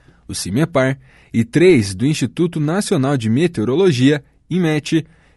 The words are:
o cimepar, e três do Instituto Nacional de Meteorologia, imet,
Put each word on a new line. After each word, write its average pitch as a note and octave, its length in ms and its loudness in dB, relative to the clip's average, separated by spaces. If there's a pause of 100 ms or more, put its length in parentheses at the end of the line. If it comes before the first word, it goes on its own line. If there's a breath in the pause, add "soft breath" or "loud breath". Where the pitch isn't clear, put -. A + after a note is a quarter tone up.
(260 soft breath)
o - 80 -12
cimepar, C3 640 -2 (340 soft breath)
e A2+ 120 0
três C3+ 500 4
do G2 100 -4
Instituto D#3+ 540 -2
Nacional D3 580 -2
de A2 140 -2
Meteorologia, C#3 920 0 (260)
imet, D#3 560 -2 (300 soft breath)